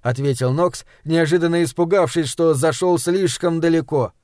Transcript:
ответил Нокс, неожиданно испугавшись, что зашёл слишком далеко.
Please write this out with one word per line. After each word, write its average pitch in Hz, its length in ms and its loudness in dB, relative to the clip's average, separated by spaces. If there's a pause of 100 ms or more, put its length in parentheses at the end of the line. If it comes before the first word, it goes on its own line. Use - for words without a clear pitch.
ответил 127 500 -2
Нокс, 170 320 -2 (200)
неожиданно 165 600 2
испугавшись, 170 640 0
что 165 240 0
зашёл 165 460 0
слишком 175 640 0
далеко. 160 520 0 (120)